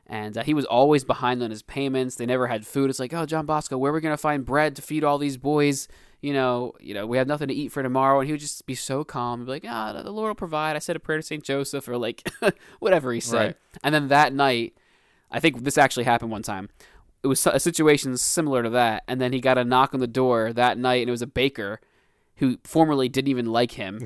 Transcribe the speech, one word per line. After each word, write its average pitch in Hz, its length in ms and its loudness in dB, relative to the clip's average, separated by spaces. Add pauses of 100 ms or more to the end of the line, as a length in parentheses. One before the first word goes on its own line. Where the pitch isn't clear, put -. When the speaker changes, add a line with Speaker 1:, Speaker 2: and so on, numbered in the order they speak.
Speaker 1:
And, 107 300 -10
uh, 117 60 -6
he 151 100 0
was 143 120 0
always 139 360 6
behind 123 400 0
on 113 80 -4
his 107 120 -10
payments. 131 520 -2
They 120 120 -6
never 127 200 0
had 110 180 -4
food. 139 260 0
It's 131 100 -6
like, 127 120 -6
"Oh, 165 140 -4
John 156 180 -4
Bosco, 151 320 -4
where 139 140 0
are - 40 0
we 160 60 0
gonna 151 160 -2
find 147 280 -2
bread 143 320 0
to 143 60 -12
feed 156 200 -4
all 143 160 2
these 143 180 -4
boys? 143 520 0 (320)
You 143 120 -6
know, 127 460 0
you 90 160 -14
know, 104 140 -6
we 120 100 0
have 131 80 2
nothing 147 220 -4
to 135 60 -4
eat 139 180 -6
for 143 100 -4
tomorrow." 135 380 4
And 135 80 -2
he 156 40 -4
would 151 80 -4
just - 260 -12
be 131 100 -6
so 135 260 -4
calm, 120 420 -6
be 127 60 -10
like, 139 180 -8
"Ah, 220 240 -6
the 214 200 -12
Lord 214 160 -4
will 214 80 -4
provide. 156 400 -4
I - 20 -6
said 165 160 -6
a 156 60 -8
prayer 156 180 -4
to 160 40 -6
Saint 151 200 -10
Joseph," 139 460 -6
or, 123 100 -4
like, 117 320 -6 (100)
<laughs> - 380 -2
whatever 156 340 2
he 117 60 -2
said. 117 180 -2 (100)
Speaker 2:
Right. 92 100 -8 (260)
Speaker 1:
And 147 100 0
then 147 140 2
that 143 260 6
night, 135 420 0 (540)
I - 120 -6
think 131 240 2
this 139 120 0
actually 131 280 4
happened 117 260 2
one 104 120 -6
time. 101 260 -8 (560)
It - 20 -2
was 135 180 2
a 139 140 4
situation 147 580 2
similar 139 460 0
to 113 80 -2
that, 117 380 2
and 131 120 -4
then 123 120 0
he 131 80 -2
got 127 180 4
a 123 60 2
knock 127 280 4
on 135 60 -2
the 127 80 0
door 120 460 2
that 120 260 2
night, 127 220 2
and 117 80 -2
it - 20 -2
was 120 120 -4
a 120 40 -4
baker 120 540 -2 (580)
who 127 260 0
formerly 147 440 2
didn't 135 200 -2
even 123 180 -2
like 120 260 0
him, 107 340 -12